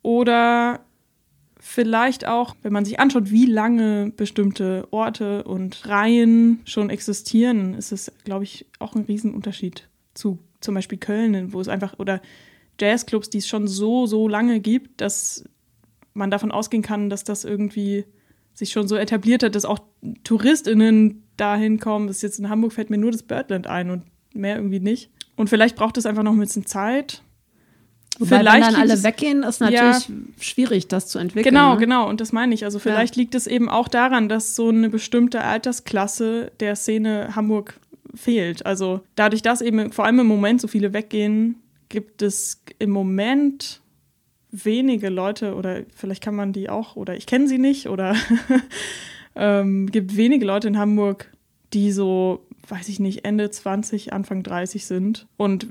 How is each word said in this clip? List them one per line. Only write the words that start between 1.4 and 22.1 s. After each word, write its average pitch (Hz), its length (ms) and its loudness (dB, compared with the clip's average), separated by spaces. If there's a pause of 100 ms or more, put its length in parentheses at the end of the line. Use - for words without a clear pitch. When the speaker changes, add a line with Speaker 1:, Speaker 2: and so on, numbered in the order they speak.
Speaker 1:
vielleicht 240 680 0
auch, 240 340 -2
wenn 208 120 -4
man 202 120 0
sich 208 140 -6
anschaut, 254 320 4
wie 226 140 6
lange 220 720 2
bestimmte 196 760 -2
Orte 214 520 -4
und 185 440 -8
Reihen 233 800 4
schon 208 240 -4
existieren, 208 840 0
ist - 180 -10
es, - 200 -10 (140)
glaub 196 180 -4
ich, - 220 -14 (140)
auch - 160 -12
ein 220 100 -2
Riesenunterschied 208 800 -6 (260)
zu 190 260 -6 (200)
zum 208 160 -6
Beispiel 190 220 -6
Köln, 208 560 -2
wo 185 80 -6
es 185 60 -6
einfach, 196 320 -6
oder 190 220 -4 (580)
Jazzclubs, 214 500 -2
die - 100 -4
es 196 80 -8
schon 208 200 -4
so, 214 400 0
so 220 200 0
lange 220 320 0
gibt, 220 420 -2
dass - 440 -6 (680)
man 196 180 -4
davon 202 200 -2
ausgehen 220 320 -2
kann, 208 260 -4
dass 196 140 -6
das 208 220 -6
irgendwie 202 600 -4 (480)
sich - 180 -10
schon 208 160 -2
so 208 80 0
etabliert 214 480 2
hat, 214 120 0
dass 202 100 0
auch 208 140 -4 (440)
TouristInnen 220 1000 4 (140)
dahin 214 420 0
kommen. 214 280 -2
Das 196 100 -8